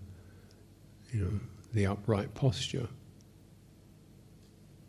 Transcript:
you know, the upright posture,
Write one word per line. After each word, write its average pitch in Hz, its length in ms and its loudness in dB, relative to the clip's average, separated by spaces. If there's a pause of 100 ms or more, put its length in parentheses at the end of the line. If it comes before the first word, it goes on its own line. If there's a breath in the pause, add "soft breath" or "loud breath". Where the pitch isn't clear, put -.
(1120 loud breath)
you 113 80 0
know, 92 200 0 (320)
the 101 140 6
upright 101 480 2
posture, - 520 0 (2000)